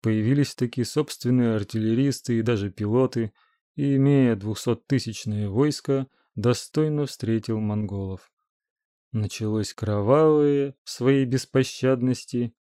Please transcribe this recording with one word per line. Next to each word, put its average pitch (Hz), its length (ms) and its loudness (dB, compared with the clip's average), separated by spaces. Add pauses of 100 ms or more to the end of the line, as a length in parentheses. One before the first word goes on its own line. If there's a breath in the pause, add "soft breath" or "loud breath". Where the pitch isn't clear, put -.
Появились 117 540 2
такие 120 300 -2
собственные 123 680 0
артиллеристы 113 840 0
и - 20 -2
даже 104 300 -2
пилоты, 113 640 -2 (420)
и, 139 220 0
имея 135 380 4
двухсоттысячное 107 1120 -4
войско, 135 600 -2 (280)
достойно 147 720 0
встретил 113 540 -4
монголов. 98 720 -4 (800)
Началось 107 640 -4
кровавое, 139 1080 2
в - 60 -18
своей 135 360 2
беспощадности 127 1300 -2 (120)